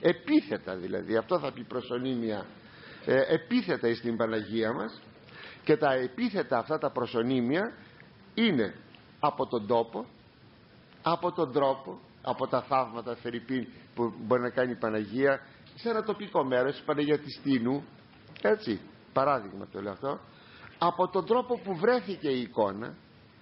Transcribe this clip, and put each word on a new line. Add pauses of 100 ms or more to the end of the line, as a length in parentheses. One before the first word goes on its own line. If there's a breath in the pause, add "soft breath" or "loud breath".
επίθετα
δηλαδή,
αυτό
θα
πει
προσωνύμια, (600 loud breath)
ε,
επίθετα
εις
την
Παναγία
μας; (640 loud breath)
Και
τα
επίθετα
αυτά,
τα
προσωνύμια, (640 loud breath)
είναι (460)
από
τον
τόπο, (960)
από
τον
τρόπο, (220)
από
τα
θαύματα,
φερειπίν, (280 loud breath)
που
μπορεί
να
κάνει
η
Παναγία (340 loud breath)
σε
ένα
τοπικό
μέρος,
η
Παναγία
της
Τίνου, (580)
έτσι, (320)
παράδειγμα
το
λέω
αυτό, (580 loud breath)
από
τον
τρόπο
που
βρέθηκε
η
εικόνα (480)